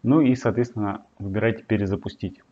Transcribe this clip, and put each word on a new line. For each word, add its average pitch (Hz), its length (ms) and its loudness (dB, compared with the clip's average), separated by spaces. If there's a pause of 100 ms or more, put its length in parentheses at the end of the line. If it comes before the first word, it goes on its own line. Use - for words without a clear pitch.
Ну 139 180 4
и, 127 140 4
соответственно, 113 680 -2 (140)
выбирайте 107 460 -2
перезапустить. 98 880 -4